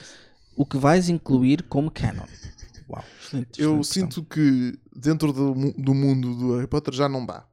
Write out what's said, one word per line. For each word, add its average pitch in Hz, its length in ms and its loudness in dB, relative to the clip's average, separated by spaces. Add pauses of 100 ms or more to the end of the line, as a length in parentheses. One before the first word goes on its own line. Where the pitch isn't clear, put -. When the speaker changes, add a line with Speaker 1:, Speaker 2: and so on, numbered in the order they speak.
(560)
Speaker 1:
O 143 80 2
que 143 140 -4
vais 170 300 4
incluir 147 560 2
como 147 260 -2
canon? - 340 -4 (640)
Uau, - 160 -14 (160)
excelente, 120 400 -8
Speaker 2:
Eu 151 200 2
Speaker 1:
excelente 180 280 -2
questão. 156 140 -10
Speaker 2:
sinto - 20 -16
que 135 540 2 (160)
dentro 147 380 0
do 135 220 0
mu-, 135 220 0
do 135 180 0
mundo 135 420 2
do 123 200 0
Harry 123 120 -4
Potter 147 260 -4
já 143 140 0
não 131 180 -6
dá. 98 260 -12